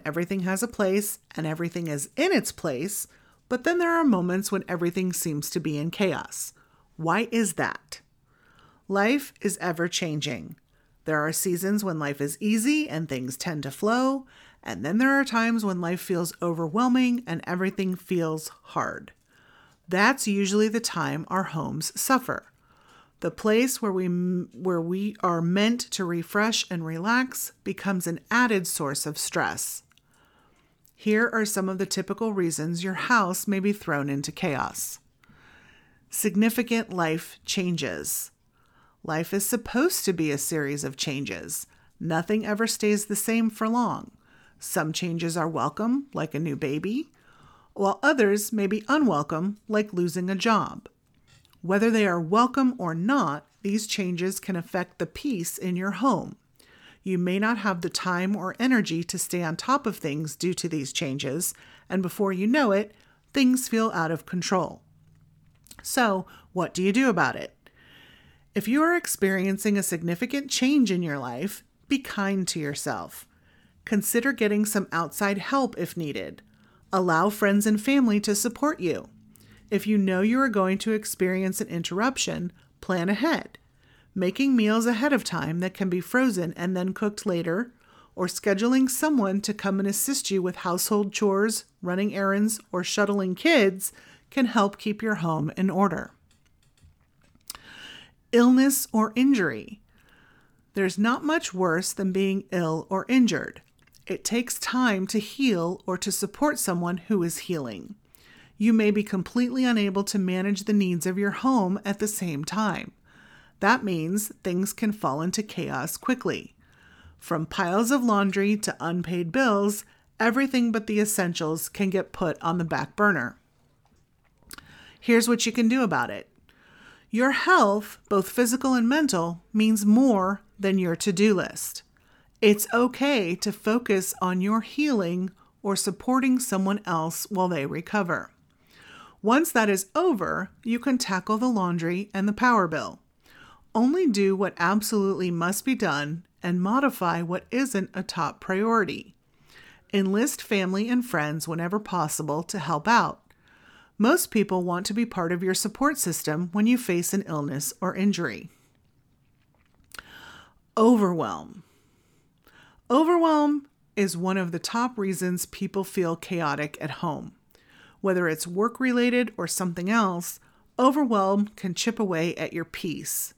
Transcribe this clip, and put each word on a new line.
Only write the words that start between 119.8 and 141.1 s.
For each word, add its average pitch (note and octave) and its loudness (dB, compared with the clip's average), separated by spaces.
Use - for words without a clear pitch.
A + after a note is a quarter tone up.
everything A#3+ 2
but A3 -2
the G#3 0
essentials F3 -2
can G3 -2
get F#3 -2
put D#3 -2
on E3+ -2
the F3 0
back D3 -4
burner. F3+ 2
Here's A#3 4
what A#3+ 2
you A3+ -2
can A#3 4
do C4 4
about C3+ 2
it. G2+ -12
Your B3+ 4
health, A3+ 4
both G3 2
physical B3+ 2
and A#3 4
mental, F3+ 2
means G#3+ 4
more G#3 6
than G3 2
your E3+ 0
to-do G#3 4
list. - -4
It's G#3 6
okay A#3+ 2
to G3 -4
focus G#3+ 0
on F#3 0
your G#3+ 2
healing F#3+ 0
or G3 -2
supporting B3+ 0
someone G3 -2
else E3 -2
while F#3 0
they D3+ -2
recover. E3 -4
Once C4+ 2
that A3 4
is F#3+ 0
over, G3+ 0
you A#3 0
can B3+ 0
tackle G3+ -2